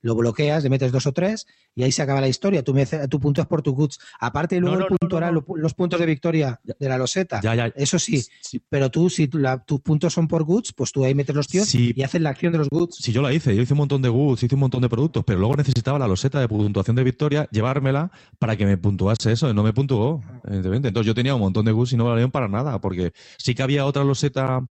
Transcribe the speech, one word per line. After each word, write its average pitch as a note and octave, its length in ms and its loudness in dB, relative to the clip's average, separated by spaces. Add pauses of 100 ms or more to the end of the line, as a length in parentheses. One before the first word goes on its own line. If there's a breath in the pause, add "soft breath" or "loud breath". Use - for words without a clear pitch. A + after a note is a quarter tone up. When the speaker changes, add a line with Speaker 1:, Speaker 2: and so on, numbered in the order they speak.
Speaker 1:
lo A#2 140 -2
bloqueas, D3 480 0
le C3+ 60 0
metes C3 220 0
dos C3 160 0
o C#3+ 40 -2
tres F#3+ 360 -4 (260 soft breath)
y A#2 80 -6
ahí C3+ 100 2
se D3 120 -2
acaba C#3 180 0
la C3+ 60 2
historia. D#3+ 360 0
Tú, C#3+ 120 -2
me, C#3 100 4
tú C#3+ 340 -4
puntúas C#3+ 280 0
por D3 160 -2
tus C#3 100 0
goods. C#3+ 260 -2 (200 loud breath)
Aparte, D3+ 400 -2
luego F3+ 160 0
Speaker 2:
No, F#3 80 0
Speaker 1:
él F#3+ 40 -2
Speaker 2:
no, - 40 -4
no, F#3 80 2
Speaker 1:
puntuará E3+ 280 -2
Speaker 2:
no, F3 60 0
no. E3 60 2
Speaker 1:
lo C3+ 60 -10
pu-, F3 120 -8
los D#3 160 -2
puntos F3 260 -2
de E3+ 60 2
victoria D#3 580 0
Speaker 2:
Ya. - 160 -10
Speaker 1:
de C#3+ 80 -4
la C3 120 0
loseta. C3 420 -2
Speaker 2:
Ya, A2+ 140 0
ya. A#2 200 -2
Speaker 1:
Eso C#3+ 220 -2
sí, D3 260 0 (180 soft breath)
Speaker 2:
Sí. - 280 -10
Speaker 1:
pero C#3 220 0
tú, E3+ 180 2
si D#3 180 0
tu, D3 120 -4
la, C3 240 0
tus C#3+ 180 -4
puntos D#3 320 0
son E3 140 0
por D#3+ 160 0
goods, F3+ 300 0
pues - 180 -4
tú C3+ 120 0
ahí C3 120 2
metes C#3 200 -2
los C#3+ 120 -2
tíos G3 200 0
Speaker 2:
Sí. A#2+ 280 2
Speaker 1:
y C3+ 80 -2
haces E3+ 180 -2
la D#3 80 0
acción E3+ 240 -2
de D#3+ 60 2
los C#3+ 100 0
goods. E3+ 300 -2
Speaker 2:
Sí, - 120 -4
yo B2+ 120 2
la C3+ 100 0
hice. C#3+ 220 2
Yo A#2 80 4
hice B2+ 100 0
un D3 60 2
montón C#3 240 0
de B2+ 60 2
goods, B2+ 340 2
hice A#2+ 100 2
un C3+ 80 2
montón B2+ 220 2
de B2 60 2
productos, A#2 360 0
pero F#2+ 140 2
luego A2+ 160 2
necesitaba C3+ 420 0
la C3 100 0
loseta C3+ 320 0
de B2 80 2
puntuación G#2 480 0
de C3 80 2
victoria, D3 480 0
llevármela C3+ 600 0 (260 loud breath)
para A2 180 0
que G2+ 120 2
me G2 100 4
puntuase G2+ 540 0
eso, B2 180 2
y G#2+ 60 0
no G#2 80 2
me A2 100 2
puntuó, C3 480 0 (240)
evidentemente. G2 440 -2
Entonces G#2 180 0
yo A2 80 2
tenía B2 180 0
un B2 80 0
montón G2 240 2
de A2+ 60 4
goods B2 220 2
y A#2 40 2
no A2+ 80 2
valían A#2+ 240 2
para B2+ 180 -2
nada, A2+ 320 -2
porque F2+ 340 -2 (260 loud breath)
sí B2 160 -2
que C3+ 80 -2
había C#3 240 0
otra C#3+ 160 0
loseta C3+ 680 0